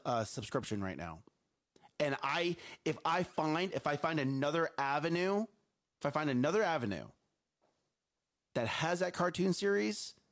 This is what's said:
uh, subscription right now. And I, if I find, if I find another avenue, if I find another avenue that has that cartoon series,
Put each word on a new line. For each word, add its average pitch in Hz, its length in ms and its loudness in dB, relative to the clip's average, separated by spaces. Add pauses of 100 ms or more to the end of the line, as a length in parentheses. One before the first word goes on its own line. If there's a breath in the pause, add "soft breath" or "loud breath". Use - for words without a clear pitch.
uh, 117 180 0
subscription 107 580 -4
right 92 140 -4
now. 82 220 -10 (840 loud breath)
And 143 220 0
I, 170 340 -2 (300 loud breath)
if 151 180 0
I 175 200 0
find, 165 500 -2
if - 120 -4
I 147 100 0
find 160 220 -2
another 143 600 2
avenue, 170 640 4 (560)
if - 60 -2
I 143 40 2
find 151 200 2
another 147 320 4
avenue 120 420 0 (1500)
that 117 140 -2
has 170 320 -2
that 180 120 -2
cartoon 180 400 0
series, 202 640 0 (180)